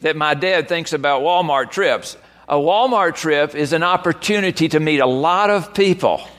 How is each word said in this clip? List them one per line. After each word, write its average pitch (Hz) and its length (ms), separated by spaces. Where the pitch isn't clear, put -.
that 156 120
my 151 200
dad 175 340
thinks 165 240
about 143 300
Walmart 151 480
trips. 143 480
A 147 60
Walmart 196 580
trip 147 400
is 147 180
an 160 100
opportunity 180 840
to 151 100
meet 156 220
a 131 60
lot 165 420
of 202 240
people 180 480